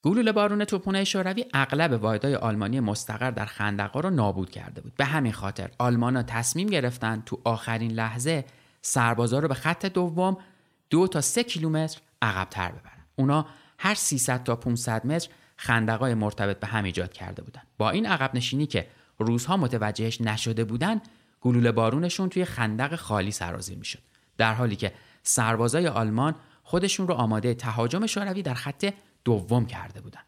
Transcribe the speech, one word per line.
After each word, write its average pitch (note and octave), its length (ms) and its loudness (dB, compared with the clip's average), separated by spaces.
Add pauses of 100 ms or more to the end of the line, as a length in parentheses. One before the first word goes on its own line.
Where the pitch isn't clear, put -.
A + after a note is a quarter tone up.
گلوله A3 280 4
بارون G#3 340 2
توپخونه F#3+ 380 0
شوروی F#3+ 500 -2
اغلب C#3 500 2
واحدهای A2 320 2
آلمانی A2 440 0
مستقر A2 520 -2
در G#2+ 140 -4
خندق‌ها G#2 540 -2
رو F3 100 0
نابود G2+ 400 2
کرده - 320 -14
بود. - 160 -16
به C#3 80 2
همین C3+ 260 0
خاطر G2 460 -6
آلمان‌ها A#2+ 460 2
تصمیم A#2+ 440 -2
گرفتن B2 580 -2
تو - 180 -8
آخرین A2+ 480 0
لحظه A#2+ 540 -2 (360)
سربازا A#2 580 2
رو D#3 80 0
به C#3 60 2
خط E3 320 -2
دوم F3+ 520 0 (520)
دو F3 180 6
تا F3 140 0
سه A#3 220 0
کیلومتر D#3+ 560 -2 (220)
عقب‌تر F#2+ 500 -2
ببرن. - 340 -20 (100)
اونا C#3+ 300 2 (340)
هر G3+ 140 2
سیصد B2+ 500 0
تا A#2 120 0
پونصد A#2 520 -2
متر D#3+ 220 -2 (280)
خندقای A2+ 560 2
مرتبط G#2 460 0
به G#2 80 -6
هم G#2+ 160 -2
ایجاد F2+ 300 -2
کرده F#2 280 -12
بودن. - 200 -18 (160)
با G#2+ 120 2
این G3+ 160 0
عقب C#3+ 300 0
نشینی C3+ 300 0
که A2 220 -2 (300)
روس‌ها A#2+ 400 2
متوجهش A2+ 640 0
نشده A2+ 420 0
بودن، D#3 380 0 (400)
گلوله A#2+ 300 6
بارونشون D3 580 2
توی F3+ 160 0
خندق B2 500 -2
خالی G#2 360 0
سرازیر F2+ 460 -8
می‌شد. - 220 -12 (380)
در A2+ 160 4
حالی A2+ 220 0
که G2 180 -4 (300)
سربازای A#2 640 2
آلمان A2+ 480 0 (280)
خودشون F#3+ 440 0
رو F3 60 2
آماده A#2 400 2
تهاجم A#2+ 520 -2
شوروی G3+ 360 -4
در D3+ 120 -4
خط E3+ 400 -4 (320)
دوم A#2+ 400 2
کرده - 360 -12
بودن. - 260 -18